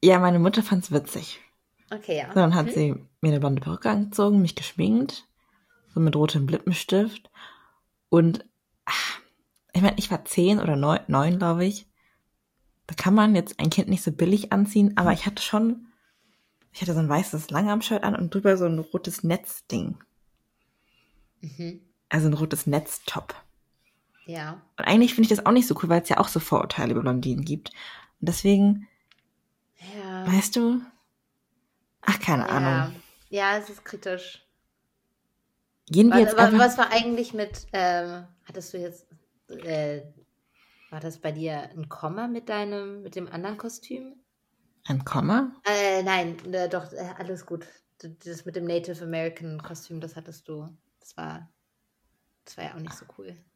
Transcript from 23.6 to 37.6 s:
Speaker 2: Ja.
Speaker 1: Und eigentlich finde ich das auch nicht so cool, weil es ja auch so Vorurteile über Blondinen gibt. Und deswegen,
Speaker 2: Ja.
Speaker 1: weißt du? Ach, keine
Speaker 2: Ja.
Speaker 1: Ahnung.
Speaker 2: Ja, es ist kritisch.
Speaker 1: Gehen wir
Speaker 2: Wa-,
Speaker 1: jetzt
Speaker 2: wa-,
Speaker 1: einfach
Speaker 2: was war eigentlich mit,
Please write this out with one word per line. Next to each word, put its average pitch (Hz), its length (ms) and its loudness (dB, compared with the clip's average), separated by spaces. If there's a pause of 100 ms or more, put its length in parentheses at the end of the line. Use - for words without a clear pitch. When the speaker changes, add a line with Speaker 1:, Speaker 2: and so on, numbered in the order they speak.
Speaker 2:
Ja. 165 360 -12 (160)
Speaker 1:
Und - 80 -4
eigentlich 233 300 6
finde 226 160 4
ich 214 60 4
das 202 80 -2
auch 196 60 4
nicht 247 160 6
so 160 140 0
cool, 165 80 -2
weil 170 120 4
es - 80 -10
ja - 100 2
auch - 80 2
so - 120 -2
Vorurteile - 520 -2
über 117 100 0
Blondinen 127 440 -2
gibt. 151 240 -6 (500)
Und 165 100 -2
deswegen, 202 580 4 (1080)
Speaker 2:
Ja. 185 320 -8
Speaker 1:
weißt 190 280 2
du? 240 260 2 (1200)
Ach, - 180 -2
keine 147 240 0
Speaker 2:
Ja. - 60 -4
Speaker 1:
Ahnung. 135 460 0 (340)
Speaker 2:
Ja, 202 280 -2
es 208 120 -10
ist 202 160 -20
kritisch. 185 600 -12 (1400)
Speaker 1:
Gehen 202 220 6
wir 240 60 4
Speaker 2:
Wa-, 240 40 8
Speaker 1:
jetzt 220 180 4
Speaker 2:
wa-, 233 80 8
Speaker 1:
einfach 220 140 6
Speaker 2:
was 240 180 6
war 240 140 0
eigentlich 233 420 -2
mit, 208 400 -8